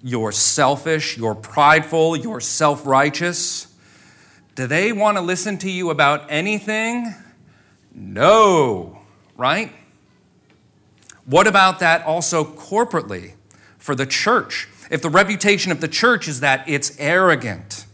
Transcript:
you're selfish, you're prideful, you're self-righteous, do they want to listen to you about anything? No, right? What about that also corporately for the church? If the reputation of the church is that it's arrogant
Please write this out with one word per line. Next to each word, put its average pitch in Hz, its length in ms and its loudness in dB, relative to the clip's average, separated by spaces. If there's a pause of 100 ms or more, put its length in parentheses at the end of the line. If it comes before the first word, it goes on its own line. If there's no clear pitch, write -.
you're 117 300 -4
selfish, 147 840 0
you're 113 180 -2
prideful, 156 800 2
you're 147 260 -6
self-righteous, 147 1300 0 (880)
do 127 120 -6
they 180 240 0
want 208 260 0
to 185 40 -2
listen 185 380 -4
to 190 100 -6
you 180 200 -4
about 147 400 2
anything? 214 840 -4 (800)
No, 131 1040 2 (380)
right? 156 360 -2 (1500)
What 170 220 4
about 190 320 4
that 165 260 2
also 160 380 0
corporately 151 920 -4 (440)
for - 180 -6
the 131 100 -4
church? - 600 -2 (220)
If - 120 -4
the 170 80 -4
reputation 202 640 0
of 143 100 -4
the 165 60 -6
church 226 400 0
is 139 120 -6
that 135 280 -2
it's 143 320 -4
arrogant 151 960 -2